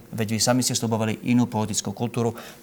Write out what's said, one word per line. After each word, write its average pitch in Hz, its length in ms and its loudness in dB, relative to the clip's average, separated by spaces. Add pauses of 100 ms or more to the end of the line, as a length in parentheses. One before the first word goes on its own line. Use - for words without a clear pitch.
(160)
Veď 110 160 -2
vy 110 80 0
sami 123 240 4
ste 123 160 0
slubovali 110 480 0
inú 123 180 6
politickú 107 460 -2
kultúru. 117 400 -2 (320)